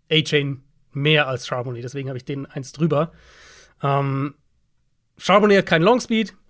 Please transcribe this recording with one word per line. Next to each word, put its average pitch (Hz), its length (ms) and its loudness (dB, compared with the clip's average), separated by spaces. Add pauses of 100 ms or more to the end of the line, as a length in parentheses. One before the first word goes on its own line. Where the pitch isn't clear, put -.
(100)
A-Chain 143 520 0 (300)
mehr 147 360 2
als 127 180 -6
Charbonnet. 123 380 -8
Deswegen 135 240 -10
hab 131 80 -10
ich 123 80 -12
den 139 220 -8
eins - 260 -12
drüber. 156 400 0 (680)
Ähm, 139 500 -2 (840)
Charbonnet 202 400 4
hat 185 80 0
keinen 160 160 2
Long 226 180 4
Speed. 220 320 -2 (180)